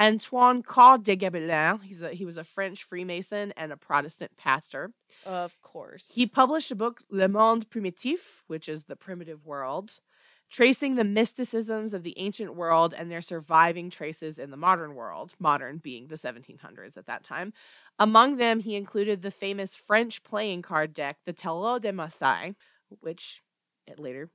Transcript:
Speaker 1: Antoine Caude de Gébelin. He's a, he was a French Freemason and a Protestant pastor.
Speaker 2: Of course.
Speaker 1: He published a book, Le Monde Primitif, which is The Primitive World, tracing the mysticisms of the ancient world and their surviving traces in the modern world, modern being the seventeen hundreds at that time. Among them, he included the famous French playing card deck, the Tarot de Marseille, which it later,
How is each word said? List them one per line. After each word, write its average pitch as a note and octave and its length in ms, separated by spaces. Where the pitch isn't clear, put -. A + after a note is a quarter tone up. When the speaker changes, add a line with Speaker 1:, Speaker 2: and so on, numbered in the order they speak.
Speaker 1:
Antoine B3 640
Caude B3 400
de G3 140
Gébelin. F3 680
He's F#3+ 180
a, E3 100
he F3+ 140
was E3+ 120
a E3 80
French G3 400
Freemason F3+ 720
and D#3 160
a C#3 40
Protestant D3 600
pastor. D3 560
Speaker 2:
Of F3+ 360
course. - 520
Speaker 1:
He A#3+ 120
published C4+ 440
a A#3+ 60
book, A#3 340
Le F#3+ 160
Monde A3 420
Primitif, A#3 800
which D#3+ 220
is D#3 160
The - 100
Primitive E3 500
World, D3 540
tracing C4 460
the B3 80
mysticisms A3 880
of F3+ 120
the E3+ 160
ancient G3 340
world E3 420
and E3+ 140
their E3+ 100
surviving E3+ 680
traces D#3 480
in C#3 140
the C3+ 40
modern E3 380
world, A2 460
modern D3 380
being B2+ 280
the D#3 100
seventeen B2 420
hundreds - 380
at F#2 100
that A2+ 180
time. F3 280
Among A3 380
them, A#3 240
he G#3 160
included G3+ 460
the G3 100
famous G3 420
French A3 480
playing G3+ 400
card D#3 320
deck, C#3+ 320
the F3 60
Tarot F#3 480
de G#3 120
Marseille, D#3 600
which - 420
it C3 100
later, C#3+ 360